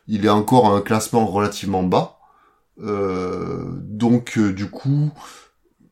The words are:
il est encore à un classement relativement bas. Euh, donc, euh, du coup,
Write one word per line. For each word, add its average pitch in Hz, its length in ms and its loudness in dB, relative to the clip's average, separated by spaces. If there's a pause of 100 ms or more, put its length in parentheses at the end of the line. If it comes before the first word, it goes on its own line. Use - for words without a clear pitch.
il 101 180 -2
est - 40 6
encore 107 360 4
à 101 100 4
un 101 40 2
classement 110 440 0
relativement 98 600 -2
bas. 113 340 0 (640)
Euh, 92 840 -4 (120)
donc, 113 600 -2
euh, 104 140 2
du 95 160 -6
coup, 143 440 0 (800)